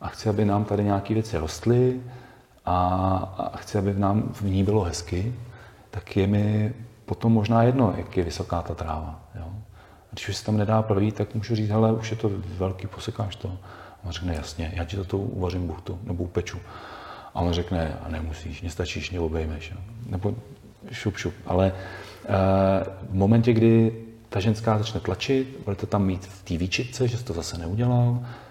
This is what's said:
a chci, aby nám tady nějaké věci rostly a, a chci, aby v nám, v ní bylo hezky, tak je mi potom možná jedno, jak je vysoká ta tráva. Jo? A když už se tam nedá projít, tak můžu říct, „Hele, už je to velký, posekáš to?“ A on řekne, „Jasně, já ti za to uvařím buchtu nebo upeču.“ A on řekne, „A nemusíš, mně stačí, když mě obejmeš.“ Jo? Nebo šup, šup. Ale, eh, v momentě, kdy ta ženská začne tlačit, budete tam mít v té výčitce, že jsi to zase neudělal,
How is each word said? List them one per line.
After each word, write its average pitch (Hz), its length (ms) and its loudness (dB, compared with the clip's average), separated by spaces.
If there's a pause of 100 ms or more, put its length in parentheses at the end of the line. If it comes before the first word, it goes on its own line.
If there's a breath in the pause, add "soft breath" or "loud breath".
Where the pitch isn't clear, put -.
a - 60 -8
chci, - 220 -2
aby 104 160 4
nám 101 200 4
tady 104 180 0
nějaké 101 300 2
věci 107 240 0
rostly 123 640 2 (640 loud breath)
a, 90 120 2 (760)
a - 40 -12
chci, - 200 -4
aby 98 160 2
v 98 60 0
nám, 101 240 4 (100)
v - 80 -8
ní 98 220 2
bylo 104 200 4
hezky, 90 500 -4 (580 loud breath)
tak - 260 -4
je 98 100 6
mi 107 460 4 (320)
potom - 280 2
možná 113 300 6
jedno, 123 340 6
jak 90 200 -4
je 90 60 4
vysoká 85 380 -2
ta 82 140 -6
tráva. 78 440 -6 (160)
Jo? 85 100 -10 (560 loud breath)
A - 100 -20
když - 180 -10
už 95 60 -2
se - 100 -8
tam 107 120 2
nedá 110 240 4
projít, 107 340 2
tak - 200 -4
můžu 113 200 -2
říct, 107 140 0
„Hele, 110 240 6
už 113 180 -2
je 117 60 -4
to 110 140 0 (260)
velký, 92 300 -2
posekáš - 480 -6
to?“ - 120 -10
A - 600 -12
on 85 40 -6
řekne, 87 240 -4
„Jasně, 80 400 -6
já 82 80 -2
ti 78 140 -6
za 98 60 -4
to 92 140 -2
uvařím 90 500 -2
buchtu 87 360 -8
nebo 90 200 -4
upeču.“ 87 340 -4 (800 loud breath)
A - 60 0
on 87 120 2
řekne, 85 520 -2
„A 80 40 -8
nemusíš, 80 520 -8
mně 87 100 -6
stačí, 90 280 -4
když 76 120 -8
mě 90 80 -4
obejmeš.“ 78 520 -4
Jo? - 60 -12 (320)
Nebo 101 260 -2 (560)
šup, - 260 -4
šup. 90 160 -4 (120)
Ale, 92 280 4 (520 loud breath)
eh, - 40 -10 (800)
v - 40 -6
momentě, 113 400 6
kdy 113 400 6 (360)
ta 101 100 -2
ženská 107 380 2
začne 104 220 -2
tlačit, 131 640 -2
budete 101 220 -4
tam 101 180 2
mít 92 200 -2
v - 180 -18
té 87 140 -4
výčitce, 120 500 -2
že 117 100 -2
jsi - 60 -6
to - 100 -6
zase 82 240 -6
neudělal, 120 600 2 (320 loud breath)